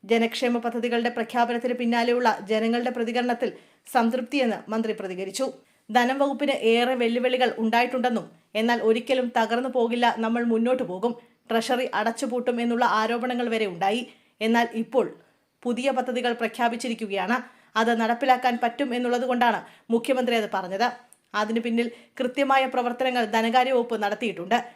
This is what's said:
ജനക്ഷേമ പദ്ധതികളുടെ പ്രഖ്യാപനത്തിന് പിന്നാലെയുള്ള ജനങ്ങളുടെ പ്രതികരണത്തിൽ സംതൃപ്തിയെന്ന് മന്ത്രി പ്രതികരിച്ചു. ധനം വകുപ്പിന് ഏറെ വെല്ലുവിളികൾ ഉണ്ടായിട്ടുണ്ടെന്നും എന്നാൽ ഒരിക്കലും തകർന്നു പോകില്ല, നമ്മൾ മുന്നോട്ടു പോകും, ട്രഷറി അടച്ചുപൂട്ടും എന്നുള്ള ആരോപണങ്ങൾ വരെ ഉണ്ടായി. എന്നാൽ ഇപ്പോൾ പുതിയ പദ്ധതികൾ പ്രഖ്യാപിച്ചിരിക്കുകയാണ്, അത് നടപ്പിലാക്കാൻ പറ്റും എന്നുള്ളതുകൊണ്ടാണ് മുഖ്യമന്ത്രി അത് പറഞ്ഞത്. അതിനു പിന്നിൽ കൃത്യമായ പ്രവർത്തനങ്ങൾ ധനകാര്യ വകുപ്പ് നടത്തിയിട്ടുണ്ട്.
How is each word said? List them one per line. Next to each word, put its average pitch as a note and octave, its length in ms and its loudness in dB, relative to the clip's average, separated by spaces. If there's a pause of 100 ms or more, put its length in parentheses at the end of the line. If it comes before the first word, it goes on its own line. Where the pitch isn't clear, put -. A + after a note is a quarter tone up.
(100)
ജനക്ഷേമ A#3 540 2
പദ്ധതികളുടെ A#3 520 0
പ്രഖ്യാപനത്തിന് A#3+ 600 0
പിന്നാലെയുള്ള A#3+ 500 2 (220)
ജനങ്ങളുടെ A#3 460 0
പ്രതികരണത്തിൽ A#3+ 540 -2 (420)
സംതൃപ്തിയെന്ന് A#3+ 680 2 (140)
മന്ത്രി A3 260 -2
പ്രതികരിച്ചു. F#3+ 480 -6 (500)
ധനം B3 260 4
വകുപ്പിന് C#4 340 0 (160)
ഏറെ A#3+ 300 4
വെല്ലുവിളികൾ B3 460 2 (140)
ഉണ്ടായിട്ടുണ്ടെന്നും A#3 640 0 (340)
എന്നാൽ A#3 180 2 (100)
ഒരിക്കലും B3 380 2 (120)
തകർന്നു A#3 380 0
പോകില്ല, A#3+ 300 2 (180)
നമ്മൾ A#3 280 0
മുന്നോട്ടു A#3+ 380 2
പോകും, G3 240 -2 (360)
ട്രഷറി A#3+ 380 0 (120)
അടച്ചുപൂട്ടും A#3+ 640 -2
എന്നുള്ള A#3+ 200 2 (160)
ആരോപണങ്ങൾ A#3+ 540 -2
വരെ A3 180 0
ഉണ്ടായി. G3 320 -2 (440)
എന്നാൽ A#3 200 2 (140)
ഇപ്പോൾ A3+ 260 0 (560)
പുതിയ B3 320 -2
പദ്ധതികൾ B3 360 -2 (100)
പ്രഖ്യാപിച്ചിരിക്കുകയാണ്, A#3 960 -2 (420)
അത് A3+ 120 4 (100)
നടപ്പിലാക്കാൻ B3 600 2
പറ്റും B3 260 -2 (100)
എന്നുള്ളതുകൊണ്ടാണ് A#3+ 640 2 (340)
മുഖ്യമന്ത്രി A#3 480 2
അത് G3+ 140 -4
പറഞ്ഞത്. F#3+ 320 -2 (520)
അതിനു A3+ 220 0
പിന്നിൽ A#3 240 0 (320)
കൃത്യമായ C4 540 2
പ്രവർത്തനങ്ങൾ B3 520 0 (120)
ധനകാര്യ A#3+ 400 4
വകുപ്പ് A#3+ 260 0
നടത്തിയിട്ടുണ്ട്. G3 560 -2 (180)